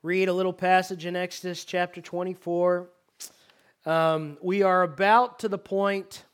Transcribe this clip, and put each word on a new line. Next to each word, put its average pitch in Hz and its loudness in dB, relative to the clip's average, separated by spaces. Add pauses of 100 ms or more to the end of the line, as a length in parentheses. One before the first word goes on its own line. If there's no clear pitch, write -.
read 190 0
a 180 0
little 185 0
passage 185 0
in 175 -6
Exodus 180 -8
chapter 175 -4
twenty-four. 180 -2 (1000)
Um, 160 0
we 190 0
are 185 4
about 202 2
to 220 -6
the 196 -2
point 196 -4